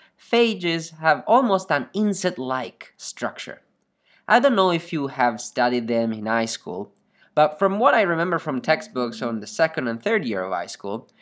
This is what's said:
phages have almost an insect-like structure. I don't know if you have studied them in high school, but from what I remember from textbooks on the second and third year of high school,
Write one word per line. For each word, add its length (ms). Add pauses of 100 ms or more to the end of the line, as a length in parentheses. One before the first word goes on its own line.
(160)
phages 840
have 260
almost 460
an 220
insect-like 1040
structure. 640 (640)
I 120
don't 140
know 160
if 240
you 140
have 340
studied 460
them 260
in 140
high 180
school, 480 (400)
but 240
from 220
what 160
I 80
remember 340
from 240
textbooks 600
on 160
the 80
second 400
and 160
third 200
year 200
of 100
high 140
school, 420 (120)